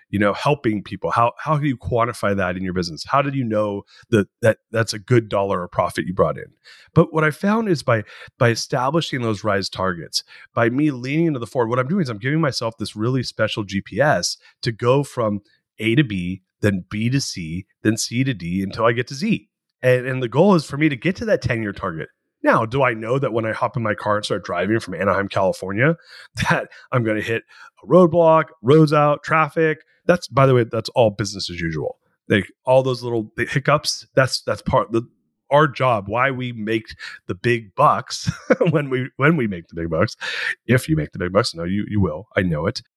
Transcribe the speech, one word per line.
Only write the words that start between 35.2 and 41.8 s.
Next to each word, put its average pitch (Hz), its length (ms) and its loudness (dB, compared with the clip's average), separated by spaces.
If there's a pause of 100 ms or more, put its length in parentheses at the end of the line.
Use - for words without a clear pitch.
our 147 160 6
job, 120 420 0
why 123 220 0
we 123 220 -6
make 110 420 -4 (320)
the - 80 -6
big 117 400 -2
bucks 127 560 0 (200)
<laughs> 196 200 4
when 143 200 0
we, 127 260 -2
when 151 200 4
we 120 120 0
make 87 180 -8
the - 80 -20
big 82 160 -4
bucks, 82 240 0 (520)
if 127 220 2
you 160 60 2
make 151 160 -2
the - 80 -14
big 90 140 -4
bucks, 104 200 2
no, 82 120 -10
you, 98 240 -2